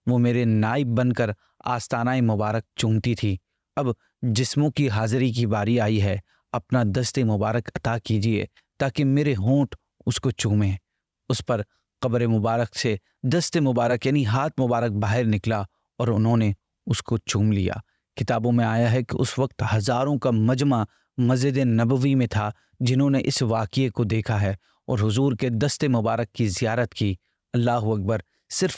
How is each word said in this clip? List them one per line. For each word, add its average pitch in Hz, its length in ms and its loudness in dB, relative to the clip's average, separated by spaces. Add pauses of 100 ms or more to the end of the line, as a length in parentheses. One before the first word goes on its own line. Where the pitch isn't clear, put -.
وہ 123 100 2
میرے 120 280 2
نائب 113 420 2
بن 120 260 0
کر 110 160 -2 (360)
آستانہ 120 680 0
مبارک 107 300 -2 (120)
چومتی 110 400 0
تھی۔ 98 220 -2 (380)
اب 139 120 -2 (340)
جسموں 127 500 0
کی 143 180 0
حاضری 113 420 0
کی 120 140 -2
باری 107 340 0
آئی 107 220 2
ہے، 98 160 0 (340)
اپنا 123 340 -2
دست 113 340 -2
مبارک 110 560 0
عطا 117 220 -2
کیجیے 107 480 -2 (340)
تاکہ 139 260 0
میرے 143 300 2
ہونٹ 123 400 0 (300)
اس - 140 -2
کو 131 120 -2
چومیں۔ 104 460 0 (520)
اس - 160 -4
پر 113 160 -2 (400)
قبر 120 260 0
مبارک 113 480 0
سے 110 200 -2 (280)
دست 165 340 0
مبارک 120 480 0
یعنی 135 200 2
ہاتھ 131 360 -2
مبارک 120 300 0
باہر 104 320 0
نکلا 107 360 0 (380)
اور 117 100 -2
انہوں 113 300 2
نے 107 140 2 (340)
اس - 180 -2
کو 117 140 -2
چوم 107 340 0
لیا۔ 101 220 0 (420)
کتابوں 117 360 -2
میں 120 140 2
آیا 113 260 2
ہے 123 120 0
کہ - 160 -8
اس - 200 -2
وقت - 240 -4 (120)
ہزاروں 127 420 0
کا 127 140 -2
مجمع 123 520 2 (340)
مسجد 127 400 2
نبوی 127 580 2
میں 123 120 2
تھا، 107 240 -2 (280)
جنہوں 131 300 2
نے 135 160 2
اس - 160 -2
واقعے 113 480 0
کو 120 140 -2
دیکھا 107 380 -2
ہے 98 140 0 (300)
اور 127 140 -2
حضور 117 340 2
کے 127 160 -4
دست 127 340 -2
مبارک 113 500 0
کی 113 140 0
زیارت 113 460 -2
کی۔ 101 220 -2 (380)
اللہ 120 180 2
اکبر! 110 460 0 (320)
صرف - 280 -4